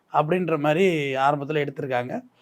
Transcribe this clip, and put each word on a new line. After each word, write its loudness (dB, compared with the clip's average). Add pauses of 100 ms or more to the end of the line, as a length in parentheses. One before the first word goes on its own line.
(120)
அப்படின்ற 2
மாதிரி 2
ஆரம்பத்துல 0
எடுத்திருக்காங்க. -4 (200)